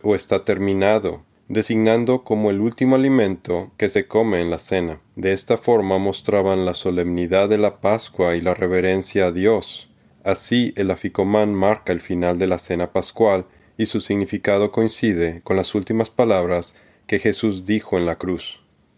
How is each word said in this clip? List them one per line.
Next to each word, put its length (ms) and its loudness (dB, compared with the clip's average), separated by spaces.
o 140 2
"está 280 -2
terminado", 760 0
designando 760 2
como 260 0
el 100 0
último 360 2
alimento 840 0
que 100 0
se 200 -2
come 340 0
en 80 -2
la 80 -4
cena. 420 -4
De 160 -2
esta 260 0
forma 420 2
mostraban 680 0
la 80 -2
solemnidad 760 0
de 100 2
la 200 0
Pascua 560 0
y 60 -2
la 140 0
reverencia 720 0
a 40 0
Dios. 580 -2
Así, 520 0
el 140 0
afikoman 640 0
marca 400 0
el 80 -4
final 380 -2
de 80 0
la 100 0
cena 340 -4
pascual 540 0
y 80 0
su 160 -4
significado 680 0
coincide 720 0
con 120 0
las 200 -2
últimas 340 -2
palabras 640 0
que 140 0
Jesús 460 -2
dijo 320 -2
en 100 0
la 80 -2
cruz. 440 -8